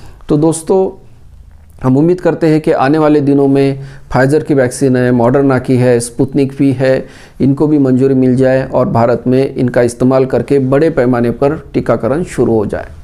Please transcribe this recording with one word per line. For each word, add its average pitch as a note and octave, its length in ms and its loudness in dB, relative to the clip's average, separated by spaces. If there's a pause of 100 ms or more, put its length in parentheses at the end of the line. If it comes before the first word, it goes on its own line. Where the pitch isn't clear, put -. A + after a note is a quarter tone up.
(300)
तो D#3 80 0
दोस्तों, F3 640 -2 (840)
हम C3 140 2
उम्मीद E3+ 240 2
करते E3 260 0
हैं D#3 140 2
कि D#3+ 100 -2
आने C#3+ 260 0
वाले D3+ 240 2
दिनों C#3 260 2
में C#3 320 0 (320)
Pfizer C3+ 320 2
की D#3+ 100 -2
vaccine B2+ 420 0
है, B2 160 2
Moderna B2+ 500 2
की C3 140 0
है, B2 240 2
Sputnik C#3 600 -2
वी C#3 120 2
है, C3 340 0 (360)
इनको C#3 260 2
भी D3+ 100 2
मंजूरी C3+ 360 2
मिल B2+ 220 2
जाए C3 320 0
और B2+ 220 0
भारत A#2 380 0
में C3+ 280 0
इनका B2 260 0
इस्तेमाल C3 440 0
करके C3 340 0
बड़े C#3 300 0
पैमाने A#2+ 420 0
पर C#3+ 420 -4
टीकाकरण B2 500 -2
शुरू B2+ 300 -2
हो G#2+ 120 0
जाए। - 220 -8 (160)